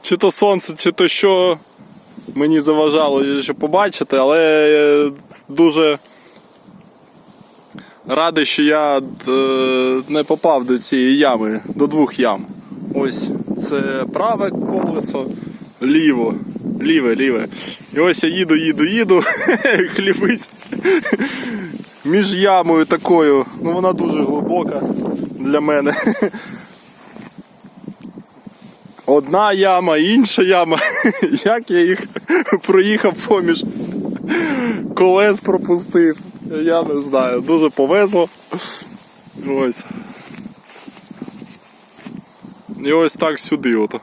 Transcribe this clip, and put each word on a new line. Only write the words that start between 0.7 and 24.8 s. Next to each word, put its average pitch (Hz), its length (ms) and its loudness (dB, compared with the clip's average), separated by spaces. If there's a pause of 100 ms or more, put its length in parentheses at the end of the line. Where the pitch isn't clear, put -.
чи 175 140 0
то 175 160 0
що 180 500 2 (760)
мені 151 260 2
заважало 147 800 2
ще 135 120 -6
побачити, 160 640 0
але 151 520 4
я 147 420 4 (380)
дуже 151 500 2 (2000)
радий, 156 380 0
що - 180 0
я, 147 340 2
е, 131 340 -6 (800)
не 151 140 0
попав 151 420 2
до 127 140 0
цієї 131 380 2
ями, 110 440 2 (140)
до 143 120 2
двох 147 320 0
ям. 107 260 0 (480)
Ось 139 360 -4 (400)
це 135 440 -4
праве 202 360 -2
колесо, 151 760 -4 (560)
ліво, 131 540 2 (460)
ліве, 135 340 2
ліве. 120 320 0 (460)
І 143 60 -2
ось 175 240 2
я 160 60 0
їду, 170 260 0
їду, 156 300 0
їду, 185 380 2 (340)
<laughs> 190 380 0
хлібись 196 520 0 (1600)
між 196 280 2
ямою 175 520 4
такою. 156 600 2 (160)
Ну, 170 120 -2
вона 185 200 0
дуже 151 300 -2
глибока 147 580 -2 (580)